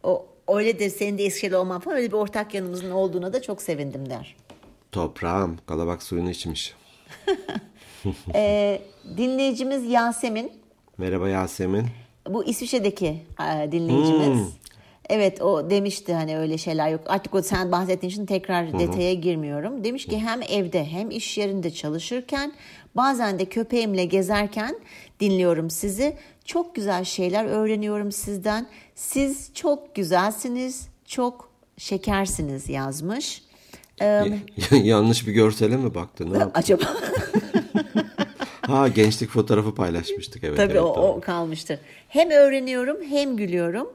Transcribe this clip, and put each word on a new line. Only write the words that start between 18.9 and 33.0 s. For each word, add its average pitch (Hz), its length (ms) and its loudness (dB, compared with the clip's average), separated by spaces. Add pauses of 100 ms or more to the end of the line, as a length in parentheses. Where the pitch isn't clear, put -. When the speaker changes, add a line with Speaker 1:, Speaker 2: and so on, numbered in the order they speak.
Speaker 1:
girmiyorum. 170 680 -4
Demiş 240 220 -4
ki, 214 120 -4
"Hem 226 240 -4
evde 175 420 0
hem 185 260 -6
iş - 280 -6
yerinde 196 320 -2
çalışırken 247 800 -6 (420)
bazen 240 440 2
de 185 60 0
köpeğimle 220 600 0
gezerken 208 720 0 (440)
dinliyorum 180 500 4
sizi. 214 460 -2 (280)
Çok 339 300 -2
güzel 196 300 -2
şeyler 190 400 0
öğreniyorum 208 680 0
sizden. 208 540 -4 (280)
Siz - 600 -2
çok 294 400 -2
güzelsiniz, 214 960 -2 (180)
çok - 440 -4 (280)
şekersiniz." 185 920 -2
yazmış. 151 720 -6 (580)